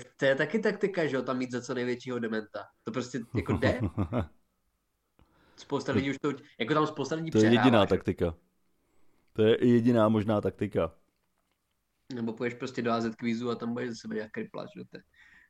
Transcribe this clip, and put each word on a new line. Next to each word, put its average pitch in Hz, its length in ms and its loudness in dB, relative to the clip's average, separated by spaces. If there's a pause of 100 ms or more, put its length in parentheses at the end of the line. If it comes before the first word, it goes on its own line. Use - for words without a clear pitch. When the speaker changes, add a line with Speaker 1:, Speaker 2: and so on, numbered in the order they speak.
(160)
Speaker 1:
to - 80 -2
je 135 100 4
taky 151 240 0
taktika, 202 480 0
že 135 100 -2
jo, 127 60 0
tam 127 160 -2
mít 123 140 -4
za 123 100 -4
co 131 120 -6
největšího 123 440 -4
dementa. 107 460 -6 (200)
To 113 80 -8
prostě 123 280 -6 (140)
jako 110 180 -2
jde. 113 320 0
Speaker 2:
<laughs> 92 60 -2 (1700)
Speaker 1:
Spousta 139 360 -4
lidí 135 180 0
už 139 80 -4
to, 143 140 -2 (260)
jako 117 160 0
tam 151 120 2
spousta 143 280 -4
lidí 160 160 -6
Speaker 2:
To 110 80 2
je 110 60 8
jediná 113 180 6
Speaker 1:
přehrává, 117 220 6
že? 92 40 2
Speaker 2:
taktika. 90 460 0 (1000)
To 110 100 0
je 110 240 4
jediná 120 420 6
možná 107 320 2
taktika. 98 540 -2 (1200)
Speaker 1:
Nebo 113 180 -4
půjdeš 120 220 -4
prostě 127 280 -8
do 113 100 0
A 117 80 2
Z 113 160 -2
kvízu 120 340 -2
a 113 40 -2
tam 117 180 -6
budeš 123 180 -6
ze 113 60 -10
sebe 110 220 -8
jak 107 120 -8
kriplač, 104 460 -10
že? 123 80 -14
To - 120 -20
je, - 60 -20 (480)